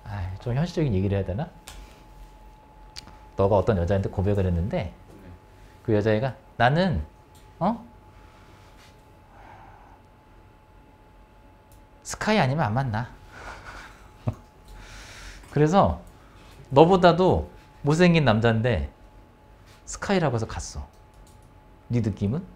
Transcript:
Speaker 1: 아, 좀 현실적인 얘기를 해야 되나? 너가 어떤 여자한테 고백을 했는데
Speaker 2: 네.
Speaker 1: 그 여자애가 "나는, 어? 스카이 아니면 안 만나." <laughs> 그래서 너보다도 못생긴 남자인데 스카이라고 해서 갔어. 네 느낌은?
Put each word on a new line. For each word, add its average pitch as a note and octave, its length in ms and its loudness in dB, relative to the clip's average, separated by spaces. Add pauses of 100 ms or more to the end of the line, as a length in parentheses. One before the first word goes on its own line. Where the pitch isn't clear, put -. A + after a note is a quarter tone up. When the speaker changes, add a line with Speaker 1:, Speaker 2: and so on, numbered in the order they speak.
Speaker 1:
아, F#2+ 380 -10
좀 A#2+ 140 -4
현실적인 D#3 380 -2
얘기를 G2 240 0
해야 F#2+ 80 -2
되나? G#2 240 -6 (1900)
너가 G2 200 4
어떤 G2 200 2
여자한테 G2 320 0
고백을 G2+ 360 0
했는데 F2+ 320 -2
Speaker 2:
네. G2+ 160 -6 (920)
Speaker 1:
그 A2+ 100 0
여자애가 G#2+ 420 0 (220)
"나는, C#3 460 2 (560)
어? G#3+ 260 -4 (4000)
스카이 - 360 -2
아니면 C#3+ 260 0
안 G#2 80 -4
만나." A#2+ 340 -4 (1160)
<laughs> - 60 -4 (1200)
그래서 D3+ 500 2 (680)
너보다도 E3 800 6 (320)
못생긴 D#3+ 440 4
남자인데 A2 680 2 (960)
스카이라고 D#3+ 500 -2
해서 A2 120 -2
갔어. - 380 -12 (1000)
네 A#2 140 -2
느낌은? G#2+ 440 -2 (100)